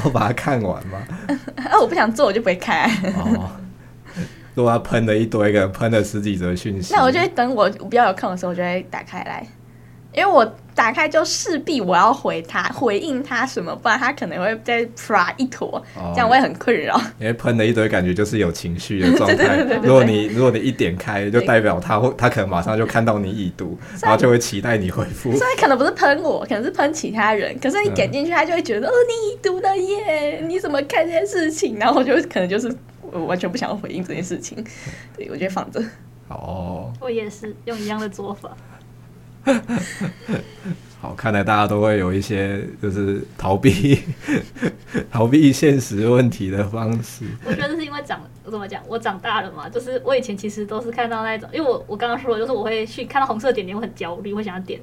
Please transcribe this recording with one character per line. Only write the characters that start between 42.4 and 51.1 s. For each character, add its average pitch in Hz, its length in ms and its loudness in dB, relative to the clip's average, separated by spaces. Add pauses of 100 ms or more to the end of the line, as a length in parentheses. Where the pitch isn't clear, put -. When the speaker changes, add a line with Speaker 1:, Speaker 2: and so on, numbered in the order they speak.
Speaker 1:
就 104 100 -2
是 98 320 -2 (160)
逃 - 180 0
避， 135 420 4 (500)
<laughs> - 600 -6
逃 117 160 2
避 143 240 6
现 143 300 4
实 107 260 0
问 123 220 6
题 95 220 -4
的 98 140 0
方 110 280 -4 (100)
式。 - 220 -12 (220)
Speaker 3:
我 226 80 -2
觉 285 120 -2
得 302 80 -4
是 330 80 -4
因 294 80 -8
为 285 120 -10
长， - 180 -8 (240)
怎 208 80 -14
么 208 160 -8
讲， 196 180 -12
我 226 120 -6
长 220 200 -4
大 220 220 -2
了 190 100 -6
嘛， 151 160 -12
就 226 140 -6
是 247 240 -4
我 269 100 0
以 254 60 2
前 202 160 -6
其 214 100 -8
实 208 200 -8
都 214 120 -6
是 233 120 -8
看 240 180 -2
到 220 160 -4